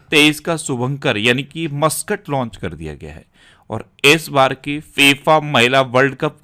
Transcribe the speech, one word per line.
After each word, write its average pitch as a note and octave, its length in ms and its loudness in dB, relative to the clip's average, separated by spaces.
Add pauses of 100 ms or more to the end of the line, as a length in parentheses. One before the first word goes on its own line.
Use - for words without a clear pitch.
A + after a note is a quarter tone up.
(100)
तेईस D3+ 300 4
का E3 160 -4
शुभंकर C3+ 600 -4
यानी A#2+ 260 0
कि E3 260 -8
मस्कट D3+ 600 -4
लॉन्च C3 280 -4
कर E2 180 -8
दिया D#2 200 -10
गया D2 200 -16
है - 100 -20 (460)
और - 180 -10 (160)
इस D#3 240 2
बार C3+ 260 2
की C#3+ 260 -8
फीफा C#3+ 600 2
महिला C3+ 400 2
वर्ल्ड C3 340 2
कप D3+ 300 -6